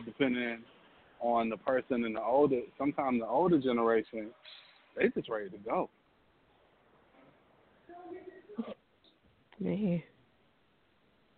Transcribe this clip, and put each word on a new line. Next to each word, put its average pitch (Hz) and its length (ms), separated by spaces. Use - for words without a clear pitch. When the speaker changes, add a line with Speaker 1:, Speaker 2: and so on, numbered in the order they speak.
Speaker 1:
depending 120 600
on 117 300
the 110 80
person 123 480
and 110 100
the 110 60
older, 131 400
sometimes 139 440
the 110 60
older 156 320
generation, 113 720
they 196 140
just - 200
ready 104 200
to 101 80
go. 120 320
Speaker 2:
Man. 180 440